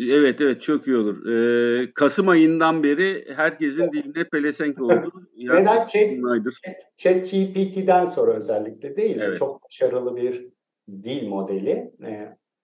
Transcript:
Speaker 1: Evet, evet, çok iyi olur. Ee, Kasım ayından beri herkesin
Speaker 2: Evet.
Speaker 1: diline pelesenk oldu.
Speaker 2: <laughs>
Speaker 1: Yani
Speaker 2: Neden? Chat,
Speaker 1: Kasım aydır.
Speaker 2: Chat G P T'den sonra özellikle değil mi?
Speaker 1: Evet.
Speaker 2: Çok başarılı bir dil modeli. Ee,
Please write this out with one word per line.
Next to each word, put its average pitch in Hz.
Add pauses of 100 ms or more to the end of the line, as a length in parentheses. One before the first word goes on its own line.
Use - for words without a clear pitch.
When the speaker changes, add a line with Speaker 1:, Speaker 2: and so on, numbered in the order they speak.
(120)
Speaker 1:
Evet, 143
evet, 127
çok 147
iyi 127
olur. 104
Ee, 120
Kasım 185
ayından 160
beri 165 (100)
herkesin 156
Speaker 2:
Evet. 156
Speaker 1:
diline 147
pelesenk 147
oldu. -
Speaker 2:
<laughs> 185 (140)
Speaker 1:
Yani 127
Speaker 2:
Neden? 208
Chat, 226
Speaker 1:
Kasım 131
aydır. 120 (360)
Speaker 2:
Chat 185
G 190
P 190
T'den 180
sonra 117
özellikle 110
değil 208
mi? 107
Speaker 1:
Evet. 95
Speaker 2:
Çok -
başarılı 123
bir 123 (560)
dil 123
modeli. 98 (140)
Ee, 107 (260)